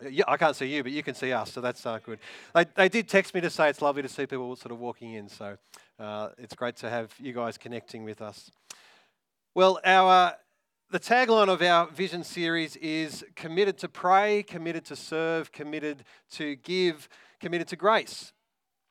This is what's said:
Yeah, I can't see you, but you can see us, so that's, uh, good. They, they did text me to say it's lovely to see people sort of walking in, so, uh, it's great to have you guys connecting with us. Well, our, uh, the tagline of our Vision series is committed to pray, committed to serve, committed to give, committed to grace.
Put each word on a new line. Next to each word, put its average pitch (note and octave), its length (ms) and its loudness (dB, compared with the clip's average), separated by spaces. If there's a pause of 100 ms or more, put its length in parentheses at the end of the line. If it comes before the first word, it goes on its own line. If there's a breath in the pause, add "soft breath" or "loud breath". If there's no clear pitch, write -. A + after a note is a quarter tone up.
(100)
Yeah, D#3 160 2
I C#3+ 120 2
can't D#3 180 4
see C3+ 180 -4
you, C#3+ 80 -2
but B2+ 100 -6
you D3 100 -6
can C#3 120 -8
see C3 200 -4
us, G#2+ 180 -4
so B2+ 80 -10
that's, B2 240 -6
uh, A2+ 140 -6
good. A2 200 -14 (360 loud breath)
They, E3+ 100 6
they F#3+ 240 4
did A3 200 -2
text G3 260 2
me F3+ 80 -2
to E3+ 80 0
say D#3 180 4
it's C#3+ 140 -2
lovely C#3+ 180 2
to C3 80 -4
see C#3 180 -6
people B2+ 300 -8
sort A#2+ 160 -14
of A#2 80 -12
walking A#2 320 -12
in, G#2 160 -14
so, G2+ 300 -14 (400 loud breath)
uh, G#2+ 400 -8
it's A#2+ 160 -18
great A#2+ 220 -6
to A#2+ 120 -10
have A2+ 320 -8
you C3 140 -10
guys A#2 240 -6
connecting A#2 460 -14
with A2 180 -12
us. - 280 -16 (1040 loud breath)
Well, F#3 300 4
our, F#3 440 6
uh, E3 40 -6 (600)
the F3+ 60 0
tagline A3+ 480 4
of F3+ 160 2
our E3+ 240 6
Vision D#3+ 380 -6
series E3 540 -4
is D#3 460 -6 (120)
committed F#3 420 0
to F3 100 -10
pray, G3+ 540 4
committed E3 440 -8
to D3 100 -14
serve, D#3+ 560 -4
committed D3 500 -8 (300 soft breath)
to D3 240 -8
give, E3+ 520 -2 (300 soft breath)
committed E3 300 -4
to F3 80 -10
grace. F#3 560 0 (580)